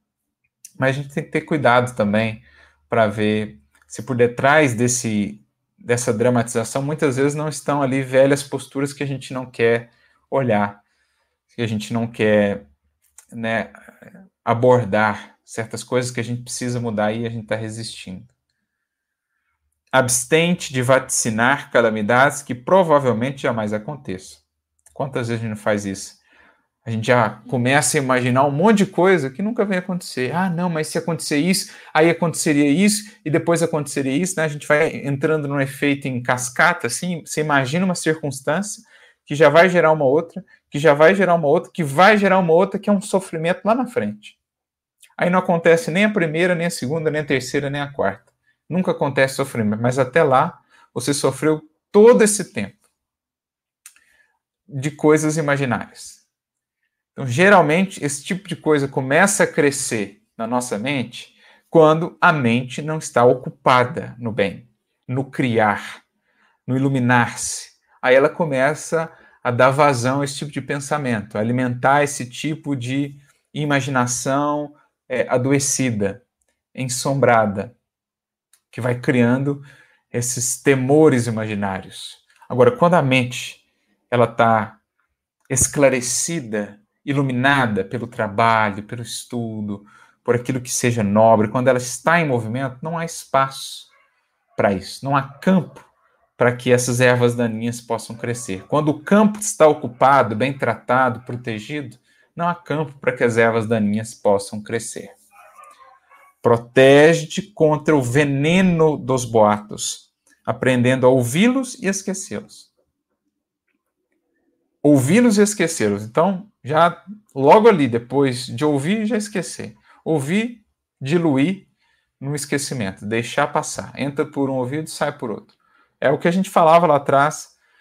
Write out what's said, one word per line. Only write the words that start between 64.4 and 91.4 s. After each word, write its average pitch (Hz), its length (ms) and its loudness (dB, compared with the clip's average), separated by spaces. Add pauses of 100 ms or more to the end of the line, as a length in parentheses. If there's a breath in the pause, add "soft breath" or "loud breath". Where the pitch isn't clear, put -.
no 131 180 -4
criar, 110 800 -2 (640)
no 127 100 -2
iluminar-se. 123 920 0 (300)
Aí 127 140 4
ela 139 140 6
começa 156 840 -2 (300 soft breath)
a 127 80 -2
dar 127 200 4
vazão 135 500 2
a 143 40 -2
esse 139 120 -8
tipo 147 160 -10
de 147 80 -8
pensamento, 135 760 -6
a 107 40 -2
alimentar 123 640 0
esse 135 240 -6
tipo 147 480 -6
de 139 420 -6 (340 soft breath)
imaginação, 143 1200 -2 (340 soft breath)
é, 123 200 -2
adoecida, 127 920 -2 (520)
ensombrada, 120 1040 0 (920)
que - 100 -12
vai 123 200 -2
criando 135 640 0 (480 soft breath)
esses - 520 -6
temores 135 640 4
imaginários. 101 920 -6 (300 soft breath)
Agora, 123 280 4
quando 175 180 4
a 165 80 4
mente, 127 640 -2 (460)
ela 120 160 2
tá 113 520 0 (720)
esclarecida, 127 1300 -2 (260)
iluminada 131 800 0
pelo 117 240 -8
trabalho, 107 800 0
pelo 120 180 -12
estudo, 110 800 -10 (380 soft breath)
por 120 140 2
aquilo 123 240 -4
que 123 100 -12
seja 117 320 -2
nobre, 107 460 4